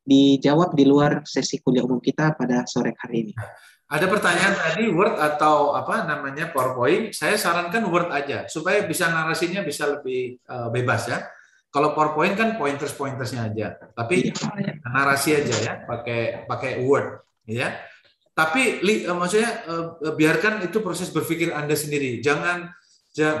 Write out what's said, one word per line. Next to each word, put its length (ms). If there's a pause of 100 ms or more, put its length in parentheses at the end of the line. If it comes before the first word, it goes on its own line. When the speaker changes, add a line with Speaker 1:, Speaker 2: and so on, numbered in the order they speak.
Speaker 1:
dijawab 720
di 80
luar 400
sesi 400
kuliah 200
umum 160
kita 360
pada 320
sore 320
hari 280
ini. 40 (560)
Speaker 2:
Ada 160
pertanyaan 560
tadi, 320
Word 240
atau 560
apa 320
namanya, 480
PowerPoint, 640
saya 240
sarankan 480
Word 240
aja, 320
supaya 400
bisa 240
narasinya 560
bisa 240
lebih, 480
eh, 320
bebas 400
ya. 160 (440)
Kalau 240
PowerPoint 400
kan 240
pointers-pointersnya 960
aja, 240 (160)
tapi 400
Speaker 1:
Iya. 560
Speaker 2:
narasi 480
aja 240
ya, 140 (100)
pakai, 640
pakai 320
word, 400 (240)
ya. 320 (560)
Tapi 480
li-, 240
eh, 80
maksudnya, 560
eh, 160 (240)
eh, 80
biarkan 480
itu 160
proses 320
berpikir 400
Anda 240
sendiri. 480
Jangan, 480 (400)
ja-, 280